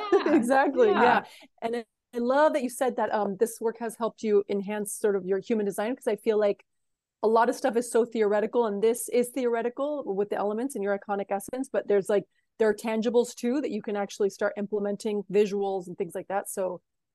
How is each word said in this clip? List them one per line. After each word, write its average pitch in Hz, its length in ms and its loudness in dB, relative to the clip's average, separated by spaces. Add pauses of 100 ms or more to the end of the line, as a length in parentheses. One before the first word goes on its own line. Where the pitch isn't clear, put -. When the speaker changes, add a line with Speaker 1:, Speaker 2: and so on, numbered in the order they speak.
Speaker 1:
<laughs> - 60 2
Speaker 2:
Yeah. 330 240 4
Speaker 1:
exactly. 269 540 4
Speaker 2:
Yeah. 359 120 4
Speaker 1:
Yeah. 233 220 6 (380)
And 233 140 -4
I, 233 80 -8 (300)
I 240 40 -4
love 277 340 4
that 294 100 0
you 254 60 -2
said 247 280 -2
that, 226 180 -2
um, 202 260 -2
this 226 180 0
work 226 200 -4
has 226 180 -8
helped 220 260 -6
you 208 280 4
enhance 202 420 -4
sort 202 240 0
of 180 80 -4
your 190 140 0
human 214 260 -2
design, 208 320 -4
'cause - 100 -10
I 220 100 0
feel 214 220 0
like 208 240 2 (600)
a 214 60 2
lot 226 200 6
of 254 60 -2
stuff 247 200 -2
is 240 160 -2
so 233 140 2
theoretical, 220 640 0
and 202 160 -2
this 226 260 0
is 240 220 0
theoretical 247 760 -2
with 196 240 -2
the 208 80 -4
elements 214 380 -4
and 202 100 -4
your 202 140 0
iconic 202 320 -4
essence, 226 420 -6
but - 160 -2
there's, 202 220 2
like, 202 140 2 (340)
there 220 100 4
are 208 60 2
tangibles 233 600 0
too 254 280 -2
that - 80 -6
you 208 100 -4
can 208 160 -6
actually 202 320 -2
start 202 300 -2
implementing, 202 640 -4 (100)
visuals 196 540 0
and 175 100 -12
things 175 180 -8
like 190 140 -8
that. 196 220 -4
So 185 320 -6 (320)